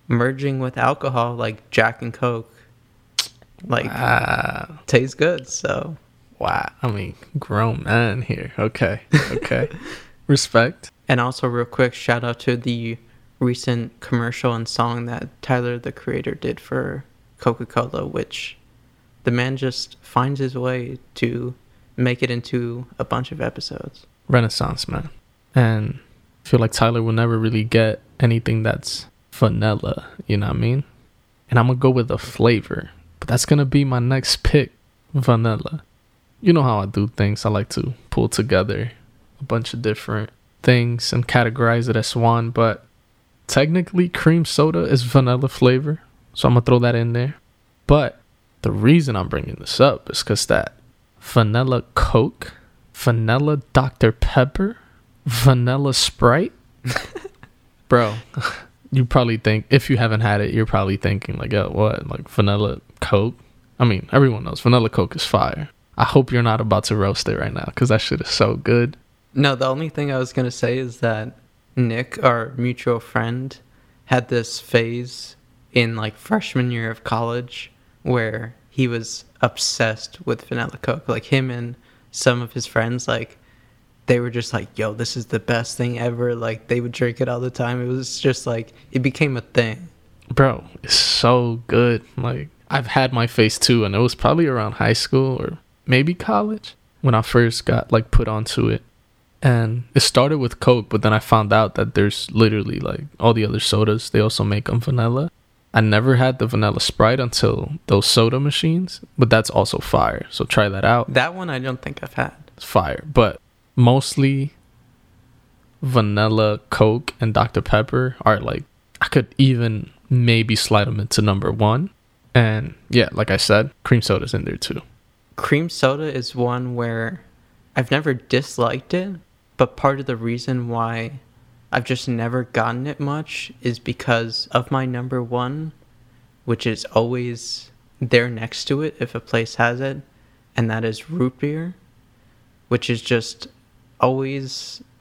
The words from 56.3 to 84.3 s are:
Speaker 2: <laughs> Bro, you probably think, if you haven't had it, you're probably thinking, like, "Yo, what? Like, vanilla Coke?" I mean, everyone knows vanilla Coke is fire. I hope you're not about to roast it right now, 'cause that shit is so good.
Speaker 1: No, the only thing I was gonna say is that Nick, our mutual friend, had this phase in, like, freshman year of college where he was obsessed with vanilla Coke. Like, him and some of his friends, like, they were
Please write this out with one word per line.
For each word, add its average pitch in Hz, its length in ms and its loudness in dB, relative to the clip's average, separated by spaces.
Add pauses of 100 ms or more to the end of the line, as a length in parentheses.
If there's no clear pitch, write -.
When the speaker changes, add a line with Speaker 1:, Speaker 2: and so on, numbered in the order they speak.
Speaker 2:
<laughs> - 720 -20
Bro, 117 260 4 (760)
you 131 140 4
probably 120 320 2
think, 110 320 0
if - 200 4
you 131 80 4
haven't 110 240 2
had 104 200 2
it, - 120 -2
you're 110 120 2
probably 98 320 0
thinking, - 400 -2
like, - 140 -6
"Yo, 101 180 0
what? - 380 0
Like, - 220 -10
vanilla 101 500 0 (220)
Coke?" 107 340 0 (440)
I 127 60 4
mean, 101 260 0
everyone 127 320 4
knows - 180 -8
vanilla 120 280 4
Coke - 260 0
is - 100 -4
fire. - 440 0 (280)
I - 80 2
hope 131 260 4
you're 120 120 2
not 110 180 2
about 101 240 2
to 104 100 -2
roast 98 320 0
it 107 120 -2
right - 140 -4
now, - 220 -8
'cause 127 140 2
that 101 120 4
shit - 200 -2
is - 80 -8
so 107 260 2
good. 120 400 0 (380)
Speaker 1:
No, 139 220 2
the 131 120 -2
only 147 220 -4
thing 143 220 -4
I 135 60 -2
was 127 160 -4
gonna 127 180 -2
say 123 260 -2
is 127 220 -8
that 110 380 -2 (380)
Nick, 120 480 -2
our 120 340 0
mutual 123 420 -2
friend, 120 580 -8 (480)
had 123 240 -2
this 117 300 -4
phase 120 760 -4 (380)
in, 117 220 2
like, 107 220 -6
freshman 127 540 -2
year 117 180 -4
of 113 140 -12
college 117 680 -6 (320)
where 113 520 -2 (140)
he 131 180 0
was 117 380 -8 (160)
obsessed - 840 -2
with 117 220 -4
vanilla 123 340 -6
Coke. 135 260 -4
Like, 117 180 -4
him 131 260 0
and 120 240 -10 (360)
some 123 300 2
of 117 120 -10
his 120 120 -6
friends, 117 420 -2
like, 117 300 -4 (720)
they 123 120 4
were 120 120 -4